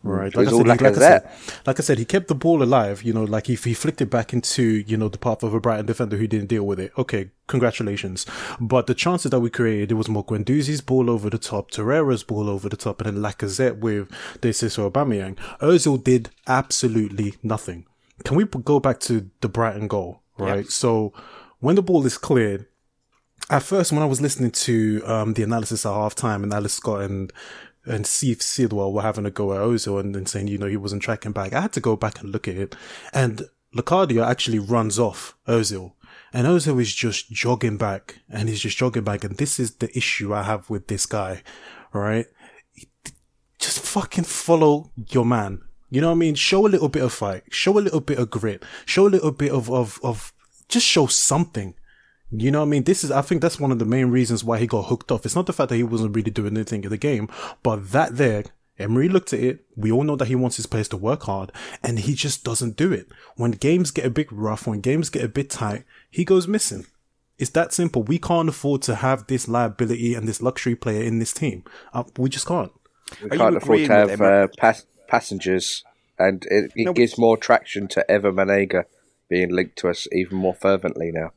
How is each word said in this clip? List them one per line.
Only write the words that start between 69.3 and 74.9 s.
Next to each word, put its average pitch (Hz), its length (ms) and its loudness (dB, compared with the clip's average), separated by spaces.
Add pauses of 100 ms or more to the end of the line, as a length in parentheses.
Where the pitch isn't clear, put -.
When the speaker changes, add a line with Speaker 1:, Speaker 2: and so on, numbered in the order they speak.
Speaker 1:
liability 117 680 0
and 110 120 -4
this 110 140 -4
luxury 123 340 0
player 110 280 -4
in 113 160 0
this 113 120 -2
team. 95 320 -4 (300)
Uh, 123 100 -4 (140)
we 127 120 0
just - 180 -6
can't. 160 240 -2 (500)
Speaker 2:
We 214 80 -10
Speaker 3:
Are - 60 -2
you 170 40 0
Speaker 2:
can't 113 180 6
afford 120 240 4
Speaker 3:
agreeing 147 80 2
Speaker 2:
to 104 60 8
Speaker 3:
with 104 140 8
Speaker 2:
have, 101 120 0
Speaker 3:
Emery? 98 220 8
Speaker 2:
uh, 98 40 4 (100)
pas-, - 280 2 (220)